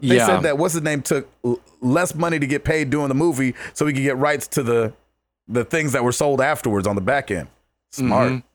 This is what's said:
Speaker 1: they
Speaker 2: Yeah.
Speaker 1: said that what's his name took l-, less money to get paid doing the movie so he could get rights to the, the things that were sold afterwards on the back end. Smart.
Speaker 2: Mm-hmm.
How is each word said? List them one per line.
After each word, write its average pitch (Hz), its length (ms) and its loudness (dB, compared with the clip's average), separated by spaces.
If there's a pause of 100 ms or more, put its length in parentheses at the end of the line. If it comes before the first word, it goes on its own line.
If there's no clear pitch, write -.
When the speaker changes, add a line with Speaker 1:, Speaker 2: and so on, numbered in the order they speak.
Speaker 1:
they 123 140 2
Speaker 2:
Yeah. 120 100 4
Speaker 1:
said - 160 2
that 147 160 0
what's 165 160 0
his 165 80 -2
name 147 220 -2
took 139 260 -2 (160)
l-, 120 140 -2 (220)
less 160 340 0
money 165 240 0
to 143 80 -2
get 139 160 -2
paid 156 260 0
doing 147 200 0
the 135 40 0
movie 135 400 0 (220)
so 156 100 0
he 151 80 0
could 135 80 -2
get 135 160 0
rights 147 300 0
to - 160 -2
the, 117 280 0 (560)
the 117 160 0
things 151 280 -2
that 131 120 0
were 123 100 2
sold 143 280 2
afterwards 117 460 0
on 101 80 0
the 101 60 -2
back 131 280 -2
end. 80 180 -6 (440)
Smart. 135 400 2
Speaker 2:
Mm-hmm. 131 60 -4 (180)